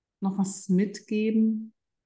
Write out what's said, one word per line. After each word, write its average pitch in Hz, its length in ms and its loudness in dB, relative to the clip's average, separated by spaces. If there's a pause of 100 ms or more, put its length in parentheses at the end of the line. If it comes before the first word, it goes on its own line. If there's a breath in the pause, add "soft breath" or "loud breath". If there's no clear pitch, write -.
(200)
noch 190 180 -2
was - 320 -4
mitgeben? 220 1040 0 (320)